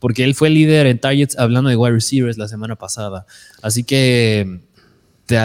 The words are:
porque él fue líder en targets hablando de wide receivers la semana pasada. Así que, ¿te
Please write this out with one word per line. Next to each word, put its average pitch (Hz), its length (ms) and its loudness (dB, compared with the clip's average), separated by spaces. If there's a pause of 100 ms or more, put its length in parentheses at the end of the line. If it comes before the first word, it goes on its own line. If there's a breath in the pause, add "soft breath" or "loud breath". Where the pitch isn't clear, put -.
porque 123 240 -2
él 135 100 2
fue 156 160 0
líder 156 380 4
en 123 100 2
targets 139 400 -2
hablando 127 320 0
de 120 60 2
wide 120 160 2
receivers 117 460 -2
la 107 100 -8
semana 110 260 -10
pasada. 95 500 -12 (380 loud breath)
Así 110 220 -2
que, 113 760 0 (640 soft breath)
¿te 120 200 0